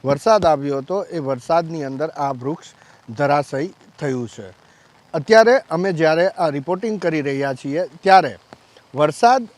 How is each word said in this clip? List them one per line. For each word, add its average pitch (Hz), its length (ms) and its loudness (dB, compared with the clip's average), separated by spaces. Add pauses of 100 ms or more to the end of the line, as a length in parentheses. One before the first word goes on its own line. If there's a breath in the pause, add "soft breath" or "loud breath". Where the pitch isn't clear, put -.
વરસાદ 180 400 2
આવ્યો 143 320 2
હતો 175 260 -4
એ 165 160 -8
વરસાદની 160 640 -4
અંદર 135 260 -6
આ 143 220 -6
વૃક્ષ 135 340 -8 (520 soft breath)
ધરાશયી 143 560 -2 (260)
થયું 127 280 -6
છે. 98 260 -18 (600 soft breath)
અત્યારે 220 460 6
અમે 180 340 -4
જ્યારે 160 340 2
આ 180 200 -2
રિપોર્ટિંગ 180 540 -4
કરી 160 200 -2
રહ્યા 139 320 -4
છીએ 147 320 -6
ત્યારે 151 520 2 (580 soft breath)
વરસાદ 226 520 2 (100)